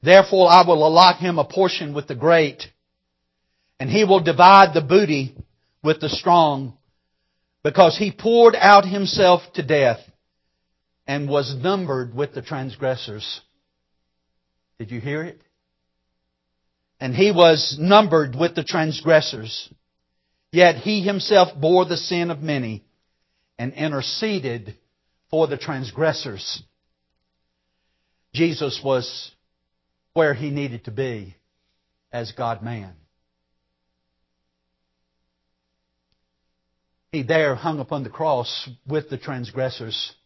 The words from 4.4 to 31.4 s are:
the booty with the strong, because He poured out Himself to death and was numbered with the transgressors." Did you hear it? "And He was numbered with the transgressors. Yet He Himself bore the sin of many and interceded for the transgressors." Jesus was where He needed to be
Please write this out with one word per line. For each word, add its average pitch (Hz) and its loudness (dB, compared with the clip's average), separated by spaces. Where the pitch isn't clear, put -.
the 160 0
booty 151 0
with 156 -2
the 151 -6
strong, 147 0
because 160 4
He 202 -4
poured 233 4
out 202 6
Himself 185 0
to 165 -8
death 139 0
and 143 -6
was 139 -4
numbered 135 -6
with 143 -8
the 131 -12
transgressors." 131 -10
Did 107 -14
you 120 -12
hear 143 -8
it? - -16
"And 127 -6
He 202 2
was 165 4
numbered 165 2
with 170 -2
the 165 -4
transgressors. 151 -2
Yet 175 4
He 208 -4
Himself 190 2
bore 175 2
the 170 -4
sin 170 -6
of 143 -10
many 127 -8
and 127 -10
interceded 139 -8
for 160 0
the 139 -6
transgressors." 131 -8
Jesus 151 -4
was 131 -6
where 156 0
He 139 -8
needed 139 -10
to 117 -14
be 107 -10